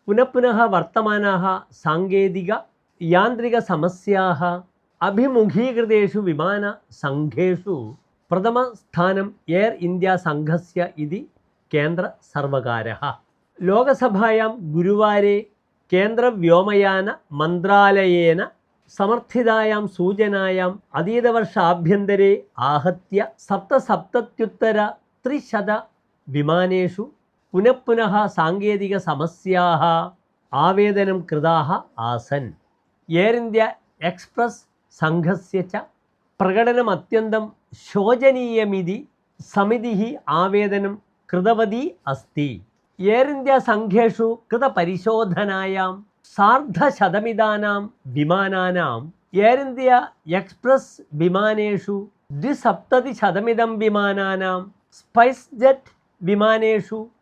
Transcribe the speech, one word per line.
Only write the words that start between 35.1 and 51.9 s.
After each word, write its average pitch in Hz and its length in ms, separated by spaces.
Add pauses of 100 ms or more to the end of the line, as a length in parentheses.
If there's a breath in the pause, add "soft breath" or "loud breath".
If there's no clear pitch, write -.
ച 180 140 (640)
പ്രകടനം 233 500
അത്യന്തം 214 640 (280)
ശോചനീയമിതി 226 1300 (320)
സമിതിഃ 214 640 (280)
ആവേദനം 196 720 (280)
കൃതവതി 220 640 (120)
അസ്തി. 139 420 (500)
എയർ 226 300
ഇന്ത്യ 269 300
സംഘേഷു 226 840
കൃതപരിശോധനായാം 190 1500 (320)
सार्धशतमितानां 214 1600 (200)
विमानानाम् 170 1000 (280)
एर् 233 220
इण्डिया 254 480 (220)
एक्स्प्रेस् 240 720 (120)
विमानेषु 202 960 (240)